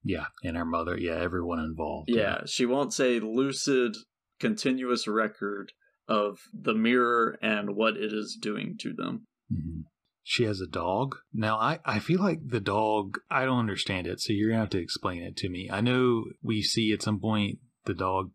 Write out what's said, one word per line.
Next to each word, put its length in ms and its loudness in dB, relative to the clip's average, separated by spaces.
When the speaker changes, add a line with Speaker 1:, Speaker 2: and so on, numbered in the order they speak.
Speaker 1:
Yeah, 240 -2
and 120 -4
her 80 -2
mother. 340 -2
Yeah, 180 -2
everyone 440 -2
involved. 500 -6
Speaker 2:
Yeah, 120 4
Speaker 1:
Yeah. 240 0
Speaker 2:
she 200 0
wants 360 0
a 180 4
lucid, 760 2
continuous 680 0
record 680 -2
of 320 2
the 200 0
mirror 680 4
and 340 0
what 220 2
it 160 -2
is 280 -4
doing 380 -4
to 140 -6
them. 320 -6
Speaker 1:
Mm-hmm. 300 -4
She 200 0
has 180 0
a 60 -6
dog. 480 0
Now, 240 0
I, 260 0
I 160 0
feel 220 2
like 240 2
the 160 -2
dog, 560 2
I 140 2
don't 160 2
understand 480 -2
it, 140 -4
so 100 -2
you're 180 2
gonna 120 2
have 80 -2
to 120 0
explain 400 -6
it 160 -10
to 120 -4
me. 200 -8
I 120 -2
know 440 4
we 200 0
see 320 2
at 80 -2
some 180 0
point 400 0
the 80 -2
dog 420 0